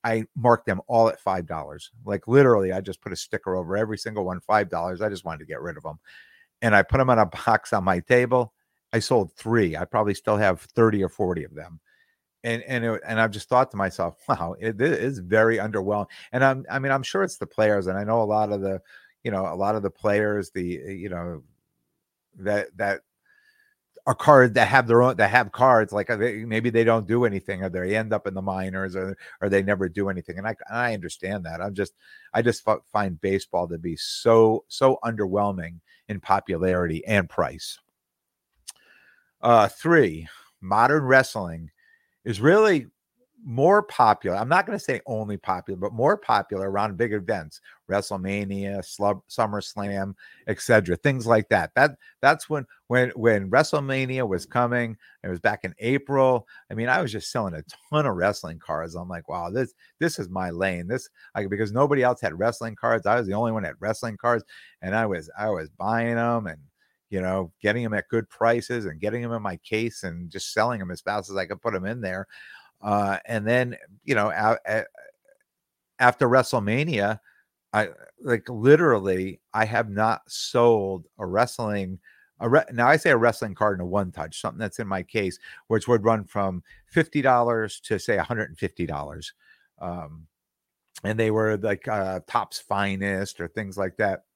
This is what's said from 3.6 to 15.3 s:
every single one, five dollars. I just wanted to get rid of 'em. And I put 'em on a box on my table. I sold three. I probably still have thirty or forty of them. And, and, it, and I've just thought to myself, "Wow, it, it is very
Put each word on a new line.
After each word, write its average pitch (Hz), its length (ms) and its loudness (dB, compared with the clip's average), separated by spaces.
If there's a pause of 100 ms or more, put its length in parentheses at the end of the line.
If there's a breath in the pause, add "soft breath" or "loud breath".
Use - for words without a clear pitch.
every 107 220 -2
single 107 280 -6
one, 90 140 -6
five 104 300 2
dollars. 87 320 -6
I 107 80 -2
just 92 160 -10
wanted 80 140 -8
to 78 60 -18
get 73 160 -12
rid 82 160 -10
of 76 80 -20
'em. 78 140 -12 (640 loud breath)
And 110 140 4
I 98 80 8
put 135 180 2
'em 127 80 4
on 117 100 6
a 104 60 6
box - 480 -2
on 98 100 -2
my 90 160 0
table. 123 540 2 (400)
I 113 60 2
sold 104 340 0
three. 107 440 0
I 87 80 -6
probably 104 280 0
still 104 240 0
have 95 240 2
thirty 107 420 2
or 85 60 -2
forty 90 340 -4
of 76 100 -16
them. 80 280 -18 (600)
And, 117 200 -4
and, 123 220 -4
it, 110 200 -2
and 110 140 -2
I've 113 120 4
just 104 180 -12
thought 127 220 4
to 104 60 -8
myself, 92 380 -2 (140)
"Wow, 90 300 -2
it, 110 200 -6
it 147 140 2
is 113 260 -4
very 110 380 4